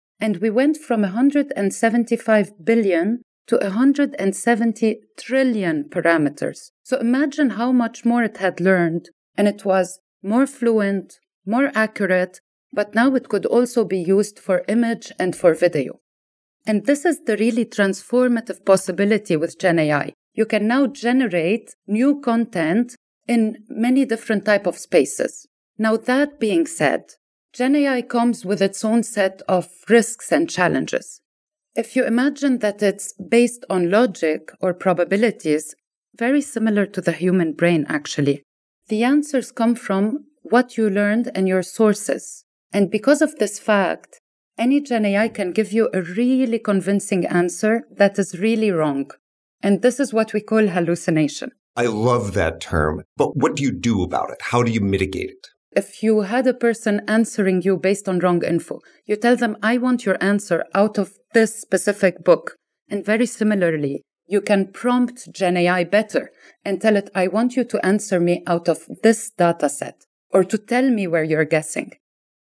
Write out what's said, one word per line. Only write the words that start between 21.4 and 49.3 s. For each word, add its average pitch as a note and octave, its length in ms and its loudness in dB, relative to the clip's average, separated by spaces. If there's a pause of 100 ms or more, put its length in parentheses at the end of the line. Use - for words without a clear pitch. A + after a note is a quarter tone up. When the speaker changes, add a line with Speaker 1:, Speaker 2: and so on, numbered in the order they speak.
Speaker 1:
new C4 320 0
content A3+ 760 -2 (320)
in A3 300 0 (120)
many B3+ 340 0
different A3 400 -2
type G3+ 220 0
of F3 120 -2
spaces. - 680 -2 (320)
Now, A3 200 0
that C4+ 420 -2
being F#3 260 0
said, - 480 -2 (400)
Gen C4 220 0
A C#4+ 120 2
I B3+ 140 0
comes A#3+ 420 -2
with F#3+ 180 -2
its G3 220 0
own A3 200 2
set F#3+ 440 -2
of F3+ 220 0 (180)
risks - 440 2
and E3 180 2
challenges. - 720 -2 (540)
If A3 200 -6
you B3+ 100 2
imagine C4 540 0
that G#3 220 -2
it's G3 320 -2
based A#3 560 2
on F3+ 220 0
logic F3+ 680 0
or F#3 140 -2
probabilities, F3+ 1040 0 (420)
very C4+ 240 0
similar A3 460 0
to F#3+ 140 -6
the E3+ 100 0
human F3 420 0
brain, E3+ 340 2
actually, C#3+ 560 -2 (440)
the G#3+ 160 -2
answers C#4 480 0
come A#3 240 0
from G#3+ 500 -2 (160)
what B3 360 0
you A3 120 2
learned G#3 460 0
and F#3+ 120 0
your F#3 160 2
sources. - 800 -2 (300)
And G3 180 2
because C#4 300 2
of D4+ 160 0
this G#3 220 -2
fact, F#3 600 -2 (380)
any C4 220 2
Gen A#3+ 260 -2
A G3 120 2
I A3+ 100 2
can F#3+ 240 -6
give F#3+ 200 -2
you G#3+ 220 2
a F#3+ 80 -2
really A#3 580 0
convincing G3 680 0
answer G3 640 0
that G3+ 280 2
is F3 200 -4
really A3 320 0
wrong. D3 400 -2 (500)